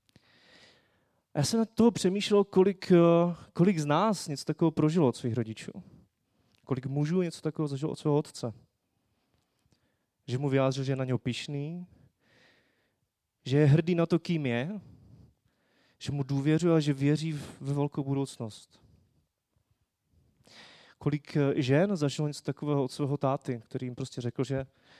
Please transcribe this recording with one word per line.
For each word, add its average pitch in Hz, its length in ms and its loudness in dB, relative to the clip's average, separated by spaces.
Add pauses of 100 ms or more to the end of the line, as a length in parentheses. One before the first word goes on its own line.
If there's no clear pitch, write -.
(1300)
A - 40 -4
já 143 60 2
jsem 226 160 0
nad 220 100 0
toho 226 220 6
přemýšlel, 202 520 2
kolik, 185 480 2
eh, 180 60 10 (560)
kolik 175 260 4
z 147 60 -4
nás 175 420 0
něco 143 180 -8
takového 160 260 0
prožilo 156 360 2
od 117 80 2
svých 117 180 -4
rodičů. 110 380 -6 (960)
Kolik 127 200 -4
mužů 147 360 0
něco 170 200 -6
takového 156 260 -4
zažilo 139 240 -6
od - 80 -10
svého 147 180 2
otce. 123 360 -4 (1700)
Že 123 100 -4
mu 143 120 -2
vyjádřil, 135 340 2
že 135 80 -2
je 131 40 -2
na 131 100 -4
něho 127 120 -2
pyšný, 147 680 -8 (1600)
že 131 120 0
je 151 80 6
hrdý 160 300 4
na 170 100 2
to, 165 140 0
kým 160 260 -4
je, 135 360 -4 (1160)
že - 120 -8
mu 143 120 -4
důvěřuje 156 520 2
a 160 40 4
že 143 140 0
věří 147 380 0
v, - 300 -14
ve 139 120 -6
velkou 143 300 -2
budoucnost. 135 760 -8 (2250)
Kolik, 147 400 -4
eh, 139 240 0
žen 160 340 2
zažilo 147 320 -2
něco 147 160 -10
takového 147 400 -2
od 123 80 -6
svého 143 260 -4
táty, 135 480 -4
který 127 220 -10
jim 123 80 -10
prostě 127 260 -10
řekl, 120 220 -6
že, 135 240 -6 (320)